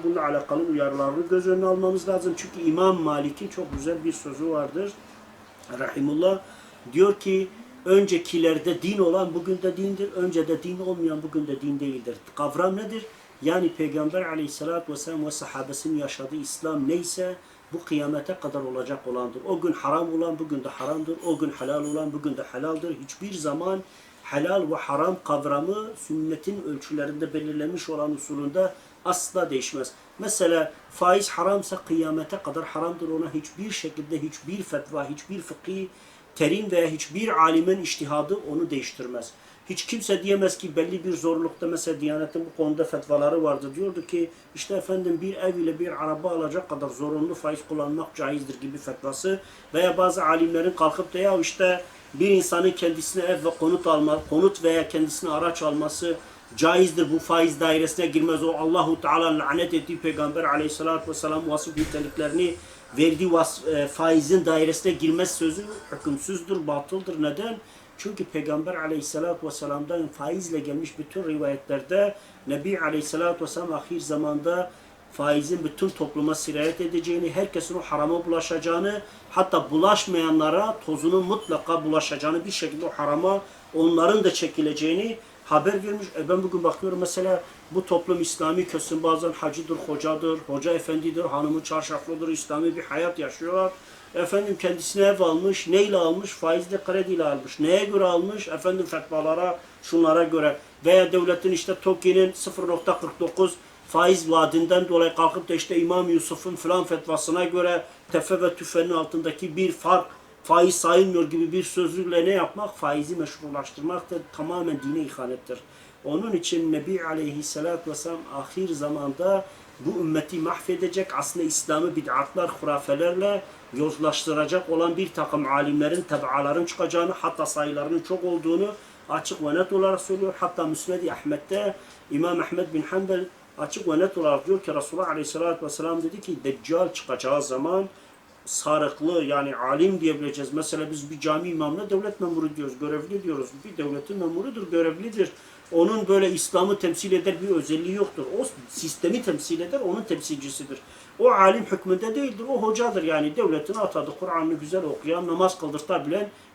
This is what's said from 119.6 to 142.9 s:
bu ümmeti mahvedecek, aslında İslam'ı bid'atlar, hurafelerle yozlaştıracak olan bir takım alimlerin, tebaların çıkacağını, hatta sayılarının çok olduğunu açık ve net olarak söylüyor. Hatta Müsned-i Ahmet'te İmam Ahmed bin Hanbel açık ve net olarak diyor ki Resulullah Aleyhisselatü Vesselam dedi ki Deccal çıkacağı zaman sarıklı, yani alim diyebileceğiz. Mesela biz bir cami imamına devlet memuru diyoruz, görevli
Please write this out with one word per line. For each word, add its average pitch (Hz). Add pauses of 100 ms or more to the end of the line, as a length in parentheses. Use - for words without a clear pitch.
bu 160
ümmeti 156
mahvedecek, 175
aslında 160
İslam'ı 156
bid'atlar, 143
hurafelerle 175 (300)
yozlaştıracak 151
olan 165
bir 185
takım 147
alimlerin, 147
tebaların 143
çıkacağını, 170
hatta 165
sayılarının 147
çok 180
olduğunu 175 (420)
açık 156
ve 147
net 185
olarak 190
söylüyor. 190
Hatta 175
Müsned-i 170
Ahmet'te 190 (360)
İmam 170
Ahmed -
bin 156
Hanbel 185 (320)
açık 151
ve 156
net 190
olarak 151
diyor 190
ki 175
Resulullah 165
Aleyhisselatü 160
Vesselam 160
dedi 165
ki 170
Deccal 165
çıkacağı 131
zaman 151 (600)
sarıklı, 151
yani 139
alim 151
diyebileceğiz. 143
Mesela 156
biz 147
bir 151
cami 156
imamına 160
devlet 202
memuru 160
diyoruz, 139
görevli 151